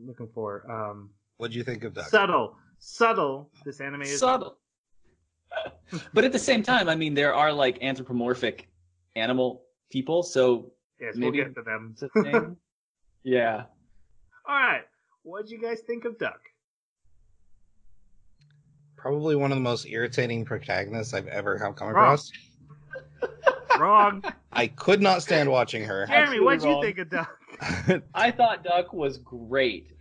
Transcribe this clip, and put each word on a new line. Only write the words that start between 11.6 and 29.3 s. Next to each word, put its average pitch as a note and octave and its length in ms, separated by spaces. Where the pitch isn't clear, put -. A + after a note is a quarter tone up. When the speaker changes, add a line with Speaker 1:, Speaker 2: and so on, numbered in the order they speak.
Speaker 1:
them. A2 320
Speaker 3:
it's - 100
a C#3 60
thing. F3+ 380
Speaker 1:
<laughs> - 640
Speaker 3:
Yeah. A2+ 400
Speaker 1:
All C#4+ 80
right. G#3+ 280
What'd G#3 260
you A3+ 100
guys A3+ 220
think A#3 240
of A#3 140
Duck? C3+ 200
Speaker 2:
Probably D3+ 400
one C#3 160
of C#3 60
the C3 60
most A#2+ 240
irritating A#2 580
protagonists G#2 680
I've G2 140
ever G2 300
have G#2 180
come G#2 140
Speaker 1:
Wrong. A2 140
Speaker 2:
across. D3 280
Speaker 1:
<laughs> - 680
Wrong. G4+ 440
Speaker 2:
I A#2+ 160
could G3 340
not F#3+ 220
stand D3+ 260
watching B2 360
her. G2 220
Speaker 1:
Jeremy, D4 160
Speaker 3:
Absolutely A#3+ 220
Speaker 1:
what'd C4+ 180
you D4 60
Speaker 3:
wrong. C#4+ 140
Speaker 1:
think G3 160
of E3+ 100
Duck? - 1000
Speaker 2:
<laughs> - 60
Speaker 3:
I A3 160
thought A3+ 320
Duck F3 300
was C#3+ 260
great. A#2+ 800